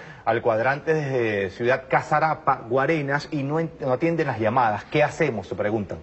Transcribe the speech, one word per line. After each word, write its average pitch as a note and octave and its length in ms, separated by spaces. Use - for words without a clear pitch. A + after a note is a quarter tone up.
al A2+ 160
cuadrante B2+ 500
desde A#2+ 580
Ciudad B2 380
Casarapa, D3 800
Guarenas, C#3 600
y D3 140
no D3 160
en-, D#3+ 100
no C3+ 120
atienden E3 340
las A2 140
llamadas. A2 440
¿Qué D3 180
hacemos?, C3 460
se - 60
preguntan. G#2 480